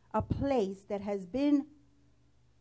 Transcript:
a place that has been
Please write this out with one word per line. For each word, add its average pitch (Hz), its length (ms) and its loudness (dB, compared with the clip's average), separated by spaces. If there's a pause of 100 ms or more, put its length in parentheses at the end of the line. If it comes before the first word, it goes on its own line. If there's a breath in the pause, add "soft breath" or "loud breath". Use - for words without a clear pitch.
(140)
a 214 80 2
place 226 600 0
that 202 180 -6
has 202 240 -6
been 277 400 2 (960)